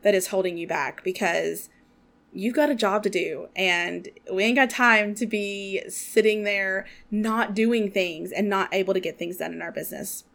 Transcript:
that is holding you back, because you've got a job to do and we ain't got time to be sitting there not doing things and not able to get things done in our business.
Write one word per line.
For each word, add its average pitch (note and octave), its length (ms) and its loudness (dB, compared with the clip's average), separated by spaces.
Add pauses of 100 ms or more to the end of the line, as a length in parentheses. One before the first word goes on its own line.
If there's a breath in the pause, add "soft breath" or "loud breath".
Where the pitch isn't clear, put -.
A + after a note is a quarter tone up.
that G3+ 120 4
is F#3 140 2
holding F#3 280 0
you E3+ 120 -8
back, C#3+ 340 -4
because E3+ 680 -2 (640 soft breath)
you've A3 220 -2
got D4 160 4
a C4 60 2
job G#3 280 2
to G3 60 2
do E3 460 -4
and F3 520 0 (240)
we F#3+ 120 0
ain't A#3+ 120 4
got C4 140 4
time G#3+ 460 4
to A3+ 100 -2
be G3+ 640 -4
sitting G#3+ 560 2
there G3 420 -2 (240 loud breath)
not A3 440 0
doing A3 360 2
things F3 400 -2
and G3+ 180 0
not G3 240 0
able F#3+ 220 2
to F#3 60 4
get E3 180 -6
things F3 200 -6
done D#3+ 140 -6
in E3 100 -10
our E3+ 100 -8
business. - 520 -8 (100)